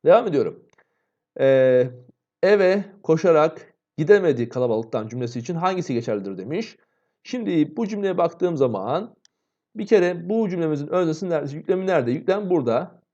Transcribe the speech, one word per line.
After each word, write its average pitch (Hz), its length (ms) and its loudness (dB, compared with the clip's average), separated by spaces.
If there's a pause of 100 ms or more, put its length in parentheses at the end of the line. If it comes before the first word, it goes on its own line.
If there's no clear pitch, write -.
Devam 220 220 6
ediyorum. 131 380 -2 (760)
Ee, 131 500 4 (520)
"Eve 196 420 4 (180)
koşarak 160 720 2 (240)
gidemedi 156 500 2
kalabalıktan" 113 600 -4
cümlesi 120 300 -10
için 123 160 -8
hangisi 175 400 -4
geçerlidir 104 440 -6
demiş. 151 380 -10 (460)
Şimdi 175 540 -2
bu 233 100 -4
cümleye 196 320 -4
baktığım 175 380 0
zaman 127 600 -2 (600)
bir 214 100 -8
kere 175 420 2
bu 220 200 0
cümlemizin 156 380 -2
öznesi 175 440 -2
nerede? 147 260 -4
Yüklemi 185 300 -2
nerede? 165 240 0
Yüklem 185 400 -2
burada. 139 520 -2 (120)